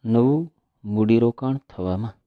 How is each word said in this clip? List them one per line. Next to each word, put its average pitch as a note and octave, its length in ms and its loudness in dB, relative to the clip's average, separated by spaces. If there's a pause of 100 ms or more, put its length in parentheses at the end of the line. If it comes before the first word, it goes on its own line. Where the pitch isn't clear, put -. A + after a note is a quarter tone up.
નવું B2 380 2 (420)
મૂડીરોકાણ A#2 720 0
થવામાં F#2+ 580 -6 (100)